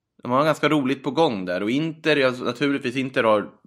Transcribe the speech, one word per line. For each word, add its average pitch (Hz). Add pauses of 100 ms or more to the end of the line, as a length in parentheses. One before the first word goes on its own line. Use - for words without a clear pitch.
(240)
De 123
har 135
ganska 151
roligt 135
på 139
gång 127
där, 90
och 107
Inter, 156
ja, 131
naturligtvis 127
Inter 131
har 107 (180)